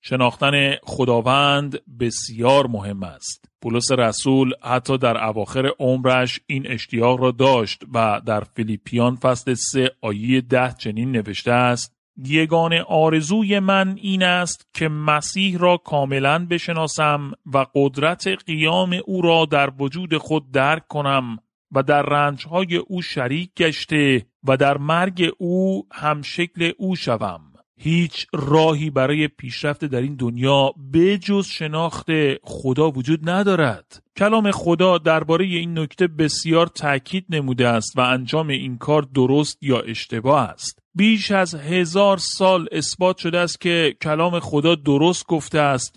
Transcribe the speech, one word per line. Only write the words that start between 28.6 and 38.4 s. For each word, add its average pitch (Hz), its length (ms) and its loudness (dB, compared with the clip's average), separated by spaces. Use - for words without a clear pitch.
برای 147 380 0
پیشرفت 147 560 -8
در 131 160 -2
این 139 140 -4
دنیا 131 580 2
به 185 260 4
جز 196 280 0
شناخت 160 600 -6
خدا 139 480 0
وجود 151 400 -2
ندارد. 175 720 0
کلام 208 340 2
خدا 170 480 2
درباره 160 480 2
این 170 320 -4
نکته 160 280 -2
بسیار 160 600 2
تاکید 151 640 -4
نموده 127 380 0
است 117 300 0
و - 20 2
انجام 127 480 0